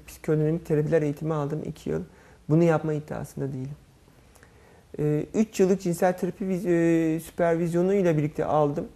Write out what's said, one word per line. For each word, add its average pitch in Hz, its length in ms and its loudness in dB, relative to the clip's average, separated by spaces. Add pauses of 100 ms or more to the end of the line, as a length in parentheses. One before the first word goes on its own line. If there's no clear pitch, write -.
psikodinamik 156 580 -2
terapiler 151 360 2
eğitimi 151 320 -2
aldım 151 320 -4
iki - 240 -10
yıl. 160 120 -4 (480)
Bunu 160 140 6
yapma 156 300 2
iddiasında 143 600 -8
değilim. 135 220 -10 (1200)
E, 151 340 0
üç 220 260 0
yıllık 190 220 4
cinsel 180 360 0
terapi 190 300 -4
viz-, 190 180 -2
e, 165 540 2
süpervizyonu 170 760 0
ile 175 240 2
birlikte 151 280 -2
aldım. 151 500 0